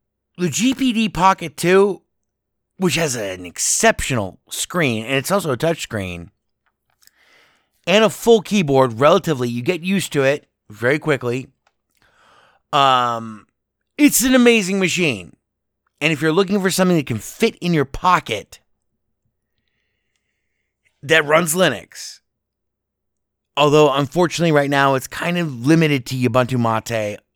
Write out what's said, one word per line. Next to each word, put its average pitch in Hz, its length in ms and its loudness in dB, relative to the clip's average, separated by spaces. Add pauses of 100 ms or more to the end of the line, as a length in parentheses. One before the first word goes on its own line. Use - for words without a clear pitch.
(380)
the 175 120 -2
G 202 240 0
P 262 180 -2
D 220 160 -2
Pocket 180 480 0
two, 190 460 2 (760)
which 185 200 -2
has 156 200 -2
an 95 300 -10
exceptional - 1040 -2
screen, 120 560 -4
and 135 100 -4
it's 135 160 -2
also 180 200 -2
a 120 60 -4
touch 165 260 -2
screen, 90 480 -10 (1500)
and 202 180 4
a 202 60 4
full 226 320 4
keyboard, 135 580 2
relatively, 147 480 2
you 120 140 -6
get 160 220 -4
used 185 300 -4
to 143 100 2
it 139 240 0 (220)
very 120 300 -2
quickly. 127 480 -4 (1300)
Um, 120 760 0 (500)
it's 285 260 2
an 262 120 2
amazing 226 420 2
machine. 147 600 -4 (640)
And 156 100 0
if 135 100 -4
you're 156 120 0
looking 196 280 0
for 190 80 0
something 180 280 2
that 139 100 -2
can 113 100 -4
fit - 380 -4
in 175 180 -4
your 143 120 2
pocket 156 760 -4 (2500)
that 156 240 2
runs 160 300 2
Linux, - 640 -2 (1400)
although 147 360 6
unfortunately 160 600 0
right 143 180 2
now 139 260 2
it's 131 120 -4
kind 175 300 -6
of 135 280 -6
limited 151 420 2
to 135 80 -8
Ubuntu 123 440 0
Mate, 110 600 -4 (160)